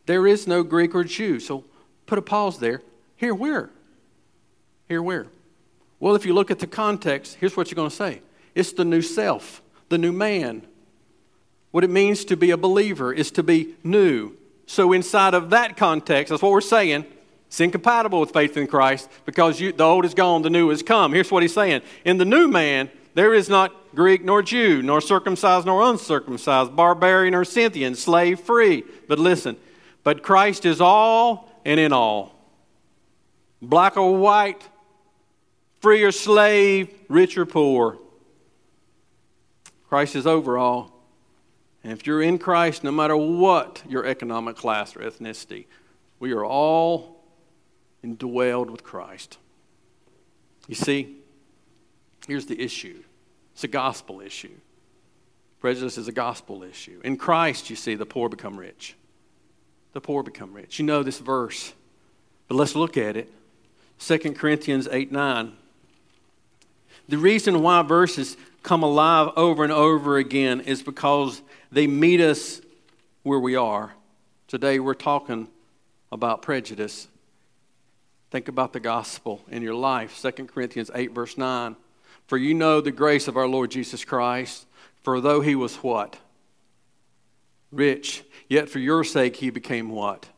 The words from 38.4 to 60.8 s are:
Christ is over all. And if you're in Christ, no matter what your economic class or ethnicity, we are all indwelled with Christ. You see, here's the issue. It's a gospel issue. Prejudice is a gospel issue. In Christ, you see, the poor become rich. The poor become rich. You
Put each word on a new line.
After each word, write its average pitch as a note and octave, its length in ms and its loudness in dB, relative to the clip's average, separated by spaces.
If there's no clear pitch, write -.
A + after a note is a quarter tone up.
Christ C#3+ 260 -2
is C3+ 100 -4
over D3 320 0
all. B2 340 -2
And A2 140 -12
if - 80 -16
you're D3+ 160 -2
in E3+ 180 0
Christ, E3+ 440 0
no C#3 80 -4
matter D3+ 240 0
what E3+ 720 0
your B2+ 160 -6
economic A#2 540 -8
class G#2+ 380 -6
or - 40 -20
ethnicity, A2 680 -16
we B2+ 140 -6
are G#2+ 100 -4
all D#3+ 800 -2
indwelled B2 640 -4
with A2+ 140 -20
Christ. F#2 540 -18
You A2 80 -16
see, C#3 440 -6
here's C#3+ 200 -10
the A2+ 120 -10
issue. A2 440 -12
It's - 100 -18
a C3+ 60 -10
gospel B2+ 500 -8
issue. - 360 -20
Prejudice B2+ 360 -6
is A2+ 120 -12
a - 20 -14
gospel A2+ 520 -10
issue. F#2 420 -20
In C3 100 -6
Christ, E3 540 -2
you A2 60 -14
see, A2 200 -8
the G#2 100 -8
poor A#2 220 -6
become G2+ 320 -12
rich. - 360 -20
The C#3 80 -14
poor C#3+ 220 -6
become G2+ 300 -18
rich. - 260 -20
You D3+ 60 -4